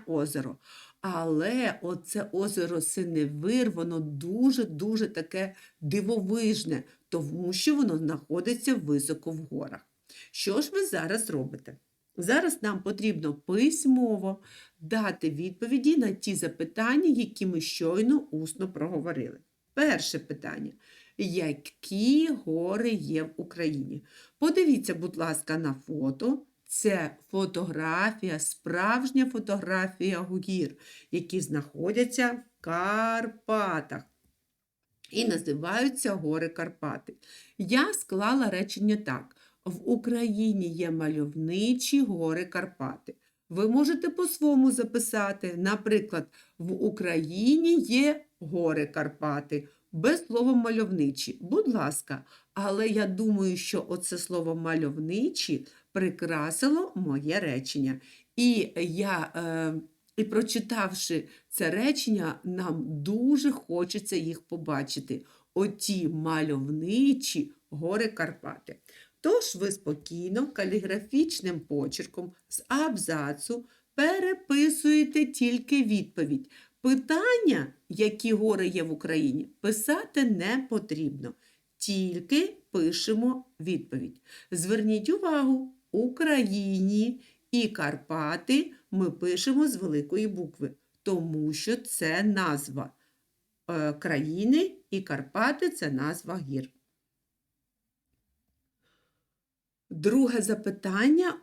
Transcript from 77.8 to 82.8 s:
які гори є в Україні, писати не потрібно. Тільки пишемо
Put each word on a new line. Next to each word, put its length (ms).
які 440
гори 340
є 160
в 80
Україні, 580
писати 640
не 460
потрібно. 640
Тільки 800
пишемо 760